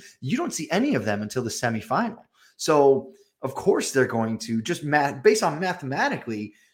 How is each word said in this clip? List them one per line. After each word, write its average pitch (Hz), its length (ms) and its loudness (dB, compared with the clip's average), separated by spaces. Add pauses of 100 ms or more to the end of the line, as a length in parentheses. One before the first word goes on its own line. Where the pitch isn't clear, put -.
(200)
You 135 160 -2
don't 311 180 -4
see - 160 -8
any 226 260 2
of 107 100 -2
them 104 160 -2
until 107 220 -4
the 113 60 -4
semifinal. 127 680 -2 (380)
So 139 540 4 (320)
of 135 100 -8
course - 380 0
they're 127 160 4
going 113 320 -2
to 113 220 -4
just 170 220 -6
math, 143 380 0
based - 220 6
on 156 160 0
mathematically, 147 920 -4 (200)